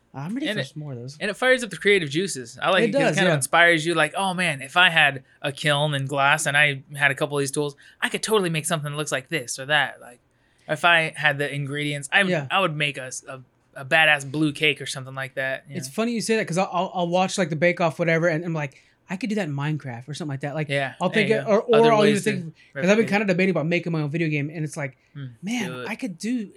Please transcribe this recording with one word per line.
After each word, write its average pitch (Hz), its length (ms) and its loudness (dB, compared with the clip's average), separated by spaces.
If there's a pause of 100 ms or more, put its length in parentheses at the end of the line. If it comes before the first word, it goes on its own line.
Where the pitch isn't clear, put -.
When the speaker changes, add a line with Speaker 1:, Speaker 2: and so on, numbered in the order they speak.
(140)
Speaker 1:
I'm 147 180 -8
ready 277 160 -6
Speaker 2:
And - 80 -4
Speaker 1:
for - 60 -4
Speaker 2:
it, 135 60 -10
Speaker 1:
some - 120 -14
more 143 120 -10
of 123 60 -10
those. 127 220 -14
Speaker 2:
and 202 100 -4
it 196 40 -6
fires 254 280 2
up 233 60 -8
the 175 80 -12
creative 185 320 2
juices. 139 540 -6
I 160 80 2
like 185 140 4
Speaker 1:
It 233 40 2
Speaker 2:
it 202 60 -2
'cause 277 80 2
Speaker 1:
does, 196 140 2
Speaker 2:
it 196 40 2
kinda 180 120 4
Speaker 1:
yeah. 151 40 2
Speaker 2:
inspires 165 480 4
you, 170 100 0
like, 151 220 0
"Oh, 190 160 -2
man, 170 300 -2
if 135 160 -14
I 180 100 8
had 147 360 2 (180)
a 143 100 -4
kiln 147 400 0
and 135 160 -4
glass 143 380 2
and 143 100 0
I 143 260 2 (120)
had 143 160 2
a 135 40 -2
couple 143 220 -2
of 139 60 2
these 135 80 -2
tools, 147 260 -4 (240)
I 240 80 -2
could 220 140 -4
totally 214 260 2
make 160 160 -2
something 151 260 -4
that 147 60 -8
looks 151 160 -4
like 131 160 -4
this 139 300 -6
or 135 80 -10
that." 135 340 2
Like, 123 200 -20 (480)
if 151 180 0
I 165 300 4
had 147 200 0
the 139 180 -4
ingredients, 143 560 -6
I 196 120 4
would, 190 80 2
Speaker 1:
Yeah. 151 200 0
Speaker 2:
I 185 100 0
would 170 140 -2
make 147 220 -2
a, 127 140 -12 (180)
a, 131 120 -14 (340)
a 139 100 -14
badass 151 480 4
blue 151 200 2
cake 147 280 0
or 135 60 -10
something 131 280 -10
like 131 200 -10
that, 131 340 -4
you 143 80 -12
Speaker 1:
It's 147 120 -8
Speaker 2:
know? 139 40 -16
Speaker 1:
funny 233 200 -2
you 226 100 -2
say 220 140 0
that 220 120 0
'cause 165 80 -2
I'll, 190 160 0
I'll, 180 220 -2
I'll 175 140 0
watch, 185 280 0
like, 175 140 0
the 165 60 -2
Bake 175 260 2
Off, 165 160 0
whatever, 165 280 2
and 160 160 0
I'm 170 120 -4
like, 147 280 -8 (280)
"I 185 60 -8
could 214 120 -6
do 208 80 -2
that 190 120 -2
in 143 60 -4
Minecraft," 139 540 -4
or 151 60 -8
something 151 180 -6
like 135 80 -6
that. 147 140 -6
Like, 156 160 -4
Speaker 2:
Yeah, 139 280 -2
Speaker 1:
I'll 180 120 0
Speaker 2:
there - 40 -10
Speaker 1:
think 208 140 2
Speaker 2:
you 220 80 2
Speaker 1:
it, - 80 -4
Speaker 2:
go. 233 80 -2
Speaker 1:
or, 208 80 4
or 240 160 2
Speaker 2:
Other 226 160 8
Speaker 1:
I'll 214 140 6
even 214 80 6
Speaker 2:
ways 196 100 -2
to 214 80 2
Speaker 1:
think, 185 140 -4
'cause 156 80 -14 (220)
I've 143 60 -4
been 180 60 4
Speaker 2:
replicate. 214 220 4
Speaker 1:
kinda 208 160 2
debating 190 240 2
about 160 160 0
making 170 260 0
my 160 80 0
own 147 100 -2
video 165 180 0
game, 147 200 -2
and 156 160 -6
it's 151 140 -8
like, 139 180 -8 (160)
Speaker 2:
Hmm, 139 140 -12 (160)
Speaker 1:
"Man, 214 300 -4
Speaker 2:
do 127 100 -8
it. 120 80 -8
Speaker 1:
I 220 40 -6
could 208 220 -8
do," 220 400 -4